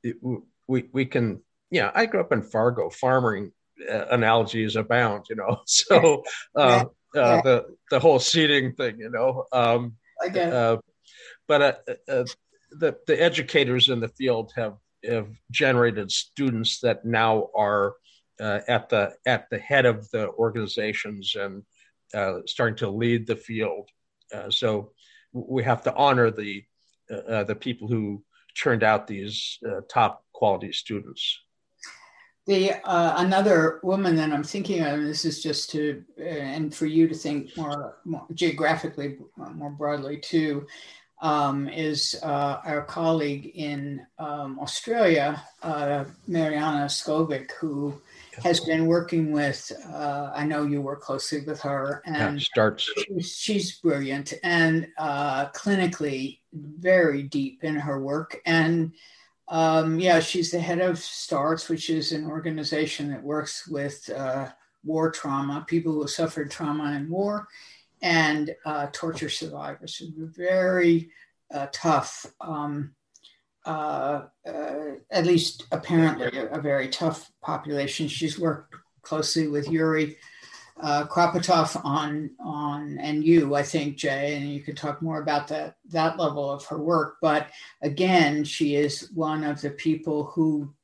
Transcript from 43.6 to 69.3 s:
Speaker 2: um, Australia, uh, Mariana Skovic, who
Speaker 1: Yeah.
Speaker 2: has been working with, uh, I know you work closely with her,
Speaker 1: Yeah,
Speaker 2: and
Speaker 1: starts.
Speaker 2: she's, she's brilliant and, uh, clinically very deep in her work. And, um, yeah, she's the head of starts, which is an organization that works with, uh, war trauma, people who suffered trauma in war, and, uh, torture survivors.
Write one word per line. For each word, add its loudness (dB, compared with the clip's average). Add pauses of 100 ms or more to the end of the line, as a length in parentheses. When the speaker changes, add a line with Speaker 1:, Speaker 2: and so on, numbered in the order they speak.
Speaker 2:
um, -8
Australia, 2 (220)
uh, -2 (220)
Mariana 0
Skovic, -2
who -6 (320)
Speaker 1:
Yeah. -16
Speaker 2:
has 4
been 2
working 2
with, -2 (220)
uh, -6
I -4
know -2
you 0
work -6
closely -6
with -8
her, -4
Speaker 1:
Yeah, -2
Speaker 2:
and -4
Speaker 1:
starts. 2
Speaker 2:
she's, -4
she's -2
brilliant -2 (100)
and, 2
uh, -2
clinically -2 (160)
very 2
deep -4
in -2
her -4
work. -6
And, 4 (560)
um, 2
yeah, 6
she's -2
the -2
head -2
of 2
starts, -4
which -4
is -2
an -4
organization -4
that -8
works -6
with, -8
uh, -6 (360)
war 0
trauma, -6
people 0
who -2
suffered -4
trauma -4
in -6
war, -2 (560)
and, 2 (100)
uh, -4
torture -6
survivors. -10